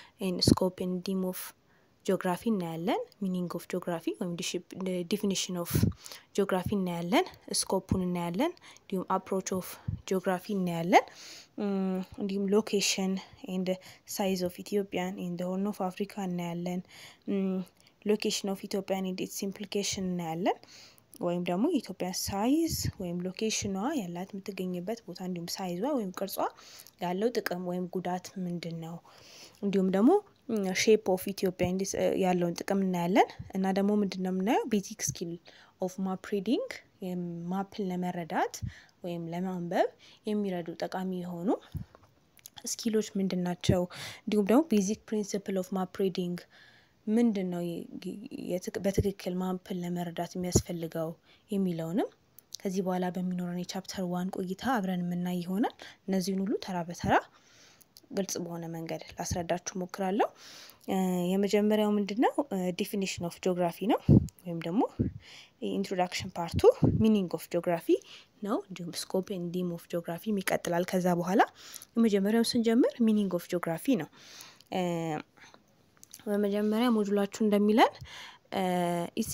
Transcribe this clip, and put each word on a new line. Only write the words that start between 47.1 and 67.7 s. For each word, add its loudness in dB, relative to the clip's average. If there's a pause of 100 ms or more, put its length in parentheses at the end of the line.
ነው? -2
የ-፣ -4 (640)
የትክ-፣ -4
በትክክል 0
ማፕን -4
ለመረዳት -4
የሚያስፈልገው -2 (420)
የሚለውንም 0 (480)
ከዚህ -2
በኋላ 0
በሚኖረን -4
የቻፕተር -6
ዋን -2
ቆይታ -6
አብረን 0
የምናይ -2
ይሆናል። 0 (260)
እነዚህን 0
ሁሉ 0
ተራ -6
በተራ 0 (960)
ግልጽ -2
በሆነ -8
መንገድ -8
ላስረዳችሁ -4
እሞክራለሁ። 0 (580)
እ፣ -2 (300)
የመጀመሪያው 4
ምንድን 0
ነው? 4 (120)
እ፣ -4 (140)
definition -4
of -6
geography 0
ነው። 4 (400)
ወይም -8
ደግሞ 0 (840)
ኢንትሮዳክሽን -2
ፓርቱ -4 (340)
meaning 4
of -6
geography 2 (440)